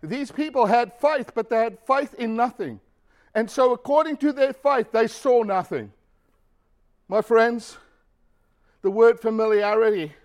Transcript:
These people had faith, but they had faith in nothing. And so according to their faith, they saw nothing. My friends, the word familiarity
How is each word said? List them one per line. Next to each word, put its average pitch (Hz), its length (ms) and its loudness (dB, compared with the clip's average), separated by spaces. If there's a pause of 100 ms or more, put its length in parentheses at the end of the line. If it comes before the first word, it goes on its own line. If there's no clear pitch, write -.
These 233 260 -8
people 277 360 -2
had 233 340 0
faith, 285 340 -2
but 220 160 -6
they 240 60 -2
had 226 320 -2
faith 277 280 -2
in 226 200 -6
nothing. 214 460 -4 (520)
And 220 160 -2
so 254 220 2
according 285 460 0
to 294 140 0
their 277 200 0
faith, 262 400 -2
they 226 140 2
saw 240 380 0
nothing. 180 480 -6 (1160)
My 208 140 -2
friends, 226 560 0 (1040)
the 196 80 0
word 226 300 4
familiarity 214 920 0 (140)